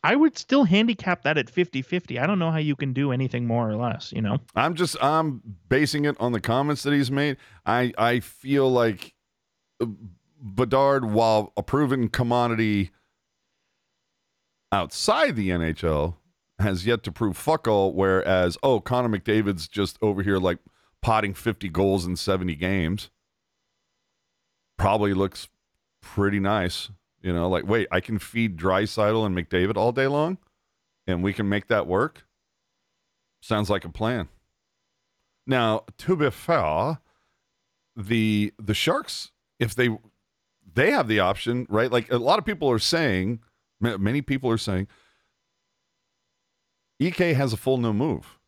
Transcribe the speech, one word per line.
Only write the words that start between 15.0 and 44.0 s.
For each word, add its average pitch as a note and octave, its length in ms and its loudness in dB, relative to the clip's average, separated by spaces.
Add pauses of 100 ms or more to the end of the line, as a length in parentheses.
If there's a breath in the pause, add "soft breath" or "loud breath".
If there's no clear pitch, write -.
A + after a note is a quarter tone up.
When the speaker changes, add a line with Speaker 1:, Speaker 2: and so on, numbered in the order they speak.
Speaker 2:
the F#2+ 160 -2
N E2+ 120 0
H D#2+ 200 -4
L, D#2+ 360 -2 (400)
has F#2+ 260 -2
yet A#2 180 0
to F#2+ 80 -10
prove G2+ 240 -4
fuck D#3 320 -2
all, G2 240 2
whereas, F#2 680 2
oh, B2+ 180 2
Connor B2 300 -2
McDavid's G2+ 580 -2
just G2+ 360 -4
over G2+ 180 0
here, G2 160 2
like, F2+ 220 0 (420 soft breath)
potting G#2+ 320 0
fifty G#2 340 -4
goals F#2 380 2
in F2+ 100 -4
seventy F2+ 380 -2
games. F2+ 560 -2 (1700)
Probably G2+ 380 2
looks F#2+ 320 -2 (520)
pretty G2+ 400 -2
nice. G2 520 -2 (300)
You F#2 120 -4
know, E2+ 160 0
like, F2+ 160 0
"Wait, G#2 260 0
I F#2 100 2
can G#2+ 180 -6
feed A2+ 360 -2
Draisaitl G#2 720 0
and F#2+ 100 -2
McDavid F#2 420 0
all A2+ 140 0
day C3 140 0
long, D3+ 320 -2 (720)
and F2+ 160 -2
we G2 100 0
can G2+ 160 -2
make G2+ 200 -2
that G2 180 0
work? G#2 400 -2 (1120)
Sounds G#2 260 -2
like G2+ 160 0
a F2 60 -12
plan." A2 400 -6 (1160)
Now, A#2 380 0 (120)
to F#3 180 0
be D3 140 2
fair, A2+ 720 0 (960)
the, G#2+ 640 0
the G#2 160 -2
Sharks, - 560 -2 (280)
if A2+ 140 -2
they, B2 160 2 (840)
they D3+ 200 2
have F#3 160 0
the G#2+ 120 4
option, A2+ 480 0
right? A2+ 240 0
Like, A#2+ 200 0
a B2 80 0
lot C#3 180 2
of - 80 -4
people F3 240 -2
are A#2 80 2
saying, A2+ 600 0 (400)
ma-, A2 180 -2
many A2 240 0